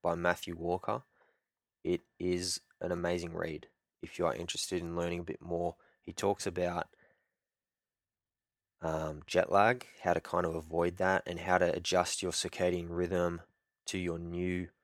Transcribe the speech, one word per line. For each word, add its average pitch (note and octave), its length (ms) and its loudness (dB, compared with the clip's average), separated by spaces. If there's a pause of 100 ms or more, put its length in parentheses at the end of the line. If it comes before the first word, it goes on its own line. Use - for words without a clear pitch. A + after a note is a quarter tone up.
by E2+ 140 2
Matthew F2 400 0
Walker. F2+ 460 -4 (800)
It F2 160 0 (180)
is F2+ 420 -2 (200)
an F2+ 100 -2
amazing F2 440 -2
read E2 340 -6 (340)
if - 160 -14
you F2 80 2
are D#2+ 80 2
interested - 460 -4
in E2+ 160 -6
learning F2 240 -2
a F2 40 -8
bit - 160 -8
more. E2+ 360 -4 (260)
He F#2 100 -12
talks G2+ 360 0
about, F2 380 -2 (1900)
um, D#2+ 460 -2
jet - 240 2
lag, A2 360 6 (180)
how F2 100 6
to E2 60 2
kind F2 260 0
of E2 80 0
avoid E2+ 440 0
that, F#2 280 4
and E2+ 140 -6
how F2+ 180 4
to F2+ 160 6
adjust F2 480 2
your F#2 80 0
circadian F2 580 0
rhythm F2 540 0 (440)
to F#2+ 120 -4
your E2+ 220 -2
new F2+ 480 -2 (160)